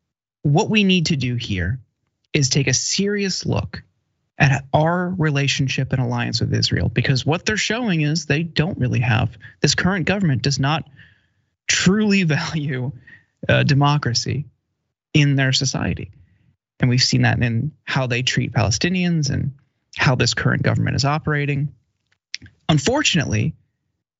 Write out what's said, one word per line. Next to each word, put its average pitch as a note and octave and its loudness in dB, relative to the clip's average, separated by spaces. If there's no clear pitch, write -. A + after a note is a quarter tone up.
what E3+ 2
we G#3+ 4
need F#3 2
to E3 0
do B2 -2
here G2+ -4
is C#3 0
take C#3 0
a C3 0
serious G3+ -2
look - -6
at C3+ 2
our F3 0
relationship C#3 -2
and B2+ -2
alliance A#2+ -4
with G#2+ -2
Israel, A2+ 0
because - -2
what E3 -2
they're G#3+ 0
showing G#3+ -2
is D3 -2
they D3 0
don't E3+ -2
really A#2+ 0
have, - 0
this D3 2
current F3+ 0
government F3+ 0
does C#3 -2
not C#3+ 0
truly G3 4
<laughs> - -
value, C#3+ -2
uh, B2 4
democracy C#3+ 2
in C#3+ 4
their C3 2
society. - -4
And B2+ 2
we've B2 2
seen B2+ 2
that A#2+ 2
in A#2 -2
how C3 -2
they A#2+ -2
treat - -2
Palestinians E3+ 0
and - -2
how C3 2
this A#2+ 0
current - 0
government A2+ 0
is C3+ -2
operating. C#3+ -2
Unfortunately, D3+ 2